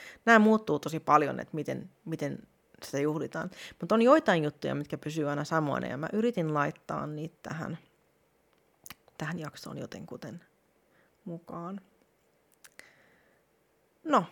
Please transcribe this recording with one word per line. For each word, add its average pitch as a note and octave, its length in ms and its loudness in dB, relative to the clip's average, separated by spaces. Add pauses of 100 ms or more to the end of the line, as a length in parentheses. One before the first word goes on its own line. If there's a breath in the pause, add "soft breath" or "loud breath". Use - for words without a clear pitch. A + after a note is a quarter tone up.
(260 loud breath)
nää A3+ 140 8
muuttuu G#3+ 400 4
tosi D#3 200 -6
paljon, C#3+ 400 4
että - 160 -10
miten, C#3 340 -6 (160)
miten D#3 340 -6 (440)
sitä - 160 -4
juhlitaan. D3+ 520 -2 (300 loud breath)
Mut F3 100 -4
on A3 100 6
joitain A#3 420 6
juttuja, C#3+ 320 -4
mitkä D3 220 -6
pysyy D3+ 320 -4
aina C#3+ 140 -2
samoina, C#3 440 0
ja B2 100 -6
mä D#3 160 -6
yritin G3+ 400 0
laittaa D3+ 540 -2
niitä D3+ 360 -10
tähän, D#3+ 340 -8 (1400)
tähän D#3+ 220 -6
jaksoon C#3+ 380 -12
jotenkuten - 680 -12 (840)
mukaan. E3+ 560 -12 (2250 soft breath)
No, B3+ 280 4